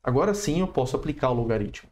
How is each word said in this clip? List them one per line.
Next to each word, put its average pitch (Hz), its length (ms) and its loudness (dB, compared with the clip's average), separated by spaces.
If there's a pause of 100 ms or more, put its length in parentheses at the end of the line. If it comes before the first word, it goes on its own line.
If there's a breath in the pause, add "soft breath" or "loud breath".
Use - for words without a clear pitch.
Agora 147 300 2
sim 165 260 0
eu 185 80 2
posso 131 300 -2
aplicar 143 320 -2
o 127 40 2
logaritmo. 113 580 -2